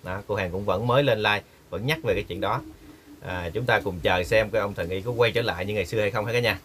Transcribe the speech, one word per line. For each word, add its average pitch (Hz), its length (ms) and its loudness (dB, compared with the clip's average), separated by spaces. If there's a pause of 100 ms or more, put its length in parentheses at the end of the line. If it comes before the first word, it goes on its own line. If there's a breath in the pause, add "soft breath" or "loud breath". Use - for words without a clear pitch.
Đó, 92 240 -6
cô 101 80 -2
Hằng 90 160 -2
cũng 98 140 -4
vẫn 101 220 2
mới 131 160 6
lên 117 140 4
live, 104 240 2 (280 loud breath)
vẫn 95 160 -6
nhắc 156 180 0
về 107 100 2
cái 101 100 0
chuyện 87 180 -6
đó. 107 200 0 (600 loud breath)
À, 90 320 -6
chúng 120 120 -2
ta 110 140 4
cùng 95 200 -4
chờ 92 240 2
xem 110 260 2
cái 104 120 0
ông 101 120 -4
thần 90 160 -6
y 95 120 -4
có 120 100 -6
quay 117 200 4
trở 113 100 2
lại 95 240 -2
như 104 80 -4
ngày 98 120 0
xưa 110 140 -2
hay 104 120 2
không 107 140 -2
ha 117 80 -2
cả 123 60 2
nhà. 110 260 0